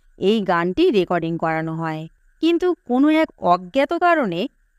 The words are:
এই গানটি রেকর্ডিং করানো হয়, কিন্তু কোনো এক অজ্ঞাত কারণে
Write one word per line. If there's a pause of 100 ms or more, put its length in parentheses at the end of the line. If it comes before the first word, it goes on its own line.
(180)
এই
গানটি
রেকর্ডিং
করানো
হয়, (320)
কিন্তু (140)
কোনো
এক (100)
অজ্ঞাত
কারণে (300)